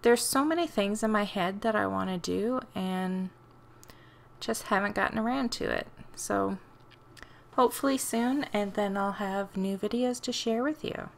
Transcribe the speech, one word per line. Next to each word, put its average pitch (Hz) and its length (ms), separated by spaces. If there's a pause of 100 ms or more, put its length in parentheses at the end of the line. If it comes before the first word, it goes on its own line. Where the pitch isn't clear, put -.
There's 233 180
so 269 240
many 330 220
things 208 340
in 220 100
my 208 120
head 196 380
that 220 140
I 202 120
want 190 240
to 185 60
do 196 440 (140)
and 185 560 (1080)
just - 240
haven't 202 320
gotten 196 220
around 240 360
to - 120
it. - 220 (280)
So - 440 (960)
hopefully 262 420
soon, 254 560
and 202 220
then 202 200
I'll 202 180
have 196 440
new 190 200
videos 247 440
to 247 100
share 233 300
with 302 220
you. - 340